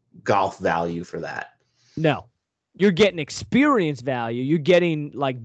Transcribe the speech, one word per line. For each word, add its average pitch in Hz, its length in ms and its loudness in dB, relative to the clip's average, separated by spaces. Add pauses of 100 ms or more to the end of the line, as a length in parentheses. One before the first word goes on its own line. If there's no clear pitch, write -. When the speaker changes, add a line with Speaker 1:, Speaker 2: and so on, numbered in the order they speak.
(240)
Speaker 1:
golf 98 340 0
value 85 460 -2
for 82 160 -12
that. 76 300 -10 (460)
Speaker 2:
No. 147 280 -2 (540)
You're 196 120 4
getting 175 280 2
experience 180 840 0
value. 120 400 -4
You're 151 160 2
getting, 160 560 2
like, 135 300 -2